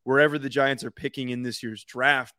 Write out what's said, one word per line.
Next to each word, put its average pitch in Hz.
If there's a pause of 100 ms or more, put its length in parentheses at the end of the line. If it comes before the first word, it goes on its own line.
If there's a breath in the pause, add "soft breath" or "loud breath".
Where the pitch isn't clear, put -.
wherever 143
the 135
Giants 135
are 123
picking 135
in 123
this 123
year's 110
draft, 131